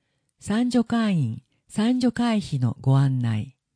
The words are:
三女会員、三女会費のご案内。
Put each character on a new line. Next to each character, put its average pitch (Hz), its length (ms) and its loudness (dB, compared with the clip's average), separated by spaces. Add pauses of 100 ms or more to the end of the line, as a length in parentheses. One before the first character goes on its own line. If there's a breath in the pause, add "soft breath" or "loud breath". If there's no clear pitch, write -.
(400)
三 233 300 -2
女 240 140 2
会 220 320 0
員、 117 260 -2 (260)
三 240 320 0
女 240 120 2
会 233 280 0
費 143 200 -4
の 120 200 -2
ご 135 180 2
案 135 220 2
内。 113 380 -4 (180)